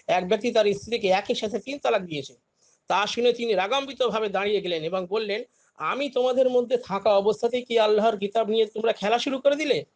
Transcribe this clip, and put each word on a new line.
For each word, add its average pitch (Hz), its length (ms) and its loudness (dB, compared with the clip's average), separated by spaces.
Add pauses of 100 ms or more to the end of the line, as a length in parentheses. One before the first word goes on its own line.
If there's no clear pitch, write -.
"এক 180 220 0
ব্যক্তি 220 240 0
তার 208 200 4
স্ত্রীকে 202 360 -4
একই 196 260 0
সাথে 220 240 -6
তিন 277 200 -10
তালাক 226 240 0
দিয়েছে।" 147 320 -10 (540)
তা 190 180 0
শুনে 240 260 0
তিনি 233 200 -2
রাগান্বিতভাবে 226 760 0
দাঁড়িয়ে 196 320 0
গেলেন 170 240 -4
এবং 185 220 -4
বললেন, 208 380 -4 (320)
"আমি 226 340 -4
তোমাদের 254 400 2
মধ্যে 247 260 0
থাকা 202 400 0
অবস্থাতেই 233 460 0
কি 226 160 0
আল্লাহর 214 400 4
কিতাব 202 300 -2
নিয়ে 220 180 2
তোমরা 220 260 -2
খেলা 214 260 0
শুরু 269 200 -2
করে 277 180 2
দিলে?" 262 280 0 (120)